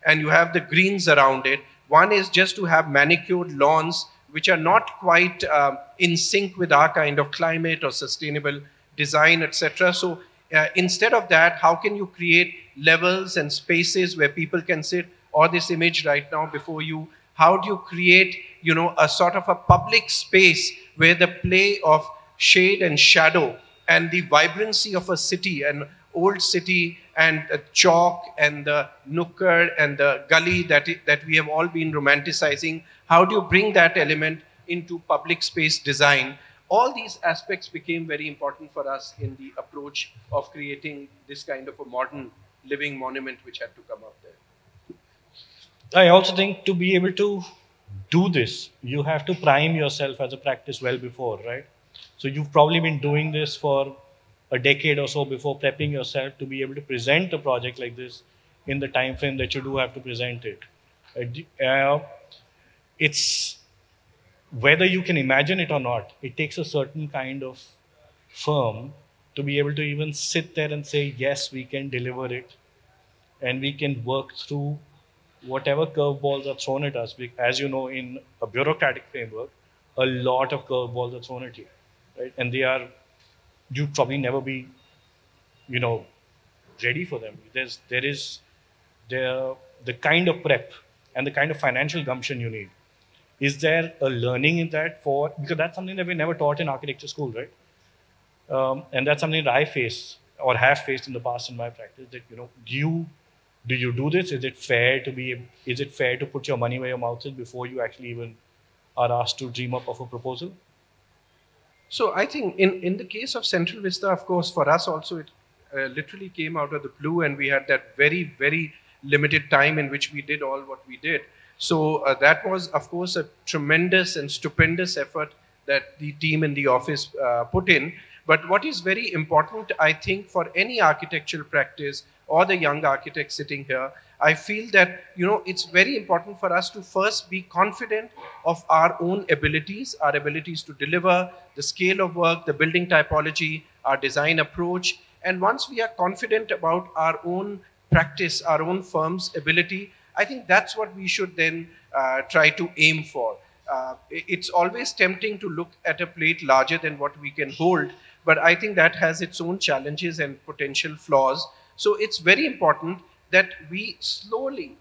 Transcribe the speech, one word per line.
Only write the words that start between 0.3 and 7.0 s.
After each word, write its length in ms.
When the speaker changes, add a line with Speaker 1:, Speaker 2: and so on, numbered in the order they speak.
Speaker 1:
have 240
the 60
greens 480
around 380
it, 140
one 240
is 180
just 260
to 80
have 260
manicured 640
lawns, 540
which 180
are 80
not 340
quite, 440
uh, 320
in 180
sync 400
with 160
our 200
kind 260